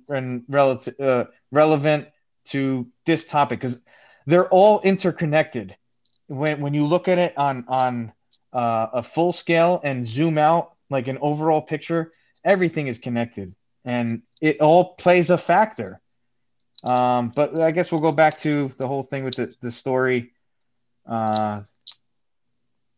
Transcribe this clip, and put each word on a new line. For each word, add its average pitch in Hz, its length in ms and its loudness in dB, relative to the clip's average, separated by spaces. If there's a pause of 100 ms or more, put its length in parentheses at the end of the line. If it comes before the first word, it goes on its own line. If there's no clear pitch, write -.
and 127 420 -6
relati-, 139 500 0
uh, 127 260 0 (240)
relevant 151 580 2 (380)
to 135 400 -4 (180)
this 165 220 0
topic 143 340 -2
'cause 123 180 -6 (460)
they're 175 240 4
all 208 320 6
interconnected. 156 960 -2 (520)
When, 147 340 -4
when 143 100 -4
you 147 140 0
look 170 220 0
at 180 100 4
it 175 180 0
on, 135 320 -2
on, 123 440 -2 (420)
uh, 117 400 0
a 123 80 -2
full 170 320 -2
scale 170 500 2
and 127 240 -4
zoom 151 300 -2
out, 156 340 2 (160)
like, 135 200 -4
an 135 120 -6
overall 151 400 0
picture, 160 520 -6 (320)
everything 170 420 2
is 120 120 -6
connected 117 560 -6 (300)
and 120 380 -4 (180)
it 156 200 0
all 170 340 4
plays 175 340 4
a 175 80 4
factor. 170 640 -2 (840)
Um, 123 520 0
but 147 220 0
I 160 140 2
guess 170 200 -2
we'll 160 80 0
go 156 120 2
back 156 280 4
to 147 380 -2
the 131 100 -4
whole 135 140 -6
thing 135 220 -8
with 127 100 -6
the, 120 260 -6
the 120 120 -10
story. 127 600 -2 (760)
Uh, 107 560 -4 (1400)